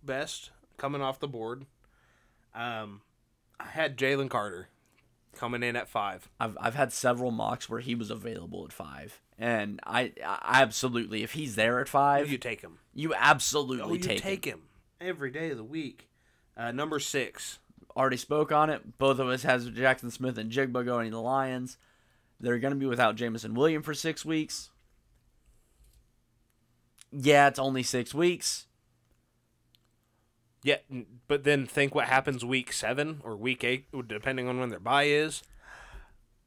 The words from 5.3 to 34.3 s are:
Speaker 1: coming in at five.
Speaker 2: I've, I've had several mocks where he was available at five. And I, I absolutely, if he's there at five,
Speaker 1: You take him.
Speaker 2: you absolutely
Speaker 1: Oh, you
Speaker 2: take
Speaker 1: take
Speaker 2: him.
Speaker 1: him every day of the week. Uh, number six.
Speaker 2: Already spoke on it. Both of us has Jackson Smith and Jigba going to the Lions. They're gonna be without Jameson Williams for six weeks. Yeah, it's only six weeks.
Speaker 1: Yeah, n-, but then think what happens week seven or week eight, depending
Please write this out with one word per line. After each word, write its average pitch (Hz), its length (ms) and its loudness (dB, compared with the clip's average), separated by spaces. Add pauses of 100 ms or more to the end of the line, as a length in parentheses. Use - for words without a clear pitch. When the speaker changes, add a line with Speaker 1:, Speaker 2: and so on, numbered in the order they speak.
Speaker 1:
coming 120 300 -4
in 120 140 0
at 113 100 -6
five. 101 400 -4 (100)
Speaker 2:
I've, 113 220 -4
I've 117 160 -2
had 135 160 2
several 123 400 2
mocks 110 380 -2
where 113 100 -4
he 123 160 -4
was 110 160 -6
available 90 540 -10
at - 80 -18
five. 69 480 -14 (180)
And 107 460 -2
I, 120 260 0 (140)
I 110 360 4
absolutely, 113 600 0
if 113 80 -8
he's 147 240 -6
there 117 240 4
at 139 80 -2
five, 143 420 4
Speaker 1:
You 135 80 -2
take 117 220 -8
him. - 200 -20 (140)
Speaker 2:
you 156 220 -2
absolutely 131 640 4
Speaker 1:
Oh, 160 120 -4
you - 60 0
Speaker 2:
take 110 220 0
Speaker 1:
take - 220 -4
Speaker 2:
him. 117 160 -6
Speaker 1:
him - 40 -20 (360)
every 165 320 -6
day 160 200 -6
of 131 60 -6
the 110 60 -10
week. 139 460 -12 (480)
Uh, 117 160 -6
number 151 260 -2
six. - 600 -4 (360)
Speaker 2:
Already 131 220 4
spoke 147 340 0
on 151 180 6
it. - 280 -6
Both 135 220 4
of 131 100 2
us 123 140 0
has 127 260 2
Jackson 123 420 2
Smith 127 260 -4
and 113 140 -6
Jigba 127 340 0
going 120 240 0
to 107 60 -8
the 113 60 -6
Lions. 127 560 -2 (640)
They're 120 200 2
gonna 139 160 0
be 135 100 0
without 120 300 4
Jameson 110 380 -4
Williams 151 320 4
for 151 80 -4
six 160 320 -4
weeks. 156 440 -4 (2500)
Yeah, 143 360 8
it's 135 120 2
only 131 240 0
six 123 300 -2
weeks. 170 540 0 (2000)
Speaker 1:
Yeah, 139 140 2 (120)
n-, 123 160 -10 (220)
but 143 160 0
then 143 220 4
think 139 280 0
what 127 140 0
happens 131 380 2
week 123 260 -2
seven 143 520 -2
or 110 120 -8
week 120 280 -4
eight, 127 240 0 (200)
depending 123 400 -4